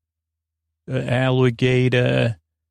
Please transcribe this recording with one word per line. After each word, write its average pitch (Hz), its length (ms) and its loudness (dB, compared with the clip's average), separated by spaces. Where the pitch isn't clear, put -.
uh, 131 60 -6
alligator, 127 1400 0